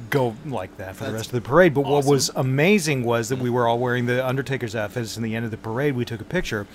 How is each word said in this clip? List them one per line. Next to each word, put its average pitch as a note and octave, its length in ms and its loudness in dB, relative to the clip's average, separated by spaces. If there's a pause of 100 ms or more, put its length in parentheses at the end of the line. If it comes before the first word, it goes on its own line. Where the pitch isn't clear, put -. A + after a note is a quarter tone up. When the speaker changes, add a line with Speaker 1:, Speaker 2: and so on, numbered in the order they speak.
(120)
Speaker 1:
go B2 240 2 (100)
like G#2 320 -8
that F#2+ 180 -10
for C#3 100 -10
the A2+ 60 -6
Speaker 2:
That's A2 100 -6
Speaker 1:
rest - 120 -10
of A#2 100 -2
the A2 60 -10
parade. E3 240 6
But C#3 80 2
what C#3 180 4
Speaker 2:
awesome. C#3 120 4
Speaker 1:
was C3+ 240 4
amazing C#3+ 680 2
was A#2 260 0
that C3 100 -2
we B2+ 100 -2
Speaker 2:
Mm. A#2+ 40 0
Speaker 1:
were A#2+ 140 2
all A#2+ 120 2
wearing B2 260 0
the B2 220 0
Undertaker's B2+ 480 -4
outfits. A2 420 -4
In A#2 60 -4
the A2 120 -4
end A#2 100 -4
of A2 40 -6
the G#2+ 80 -8
parade, B2+ 380 -2
we A#2+ 100 -2
took A2+ 160 -8
a - 40 -10
picture A#2+ 500 -4